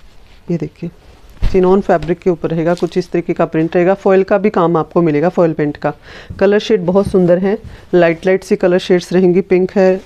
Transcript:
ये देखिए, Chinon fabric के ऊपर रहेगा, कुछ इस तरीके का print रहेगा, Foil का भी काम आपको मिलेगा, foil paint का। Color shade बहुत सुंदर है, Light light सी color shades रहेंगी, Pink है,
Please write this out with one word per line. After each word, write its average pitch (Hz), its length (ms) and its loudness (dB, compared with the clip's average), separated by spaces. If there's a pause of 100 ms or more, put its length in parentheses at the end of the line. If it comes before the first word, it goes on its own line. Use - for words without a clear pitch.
(480)
ये 170 100 -4
देखिए, 156 320 -10 (600)
Chinon 190 300 2
fabric 170 380 -2
के 190 100 -2
ऊपर 160 200 -4
रहेगा, 165 240 -2
कुछ 175 240 -4
इस 175 140 -6
तरीके 170 220 -4
का 170 120 -2
print 165 300 -2
रहेगा, 180 180 2
Foil 190 300 2
का 208 140 0
भी 196 120 0
काम 170 280 0
आपको 156 240 -2
मिलेगा, 156 280 0
foil 175 240 0
paint 147 240 -4
का। - 160 -6 (460)
Color 202 200 2
shade 196 260 -2
बहुत 196 220 0
सुंदर 180 320 2
है, 196 180 -2 (360)
Light 170 320 2
light 190 180 0
सी 208 120 -2
color 185 240 2
shades 180 340 -2
रहेंगी, 180 300 2
Pink 185 280 0
है, 190 340 2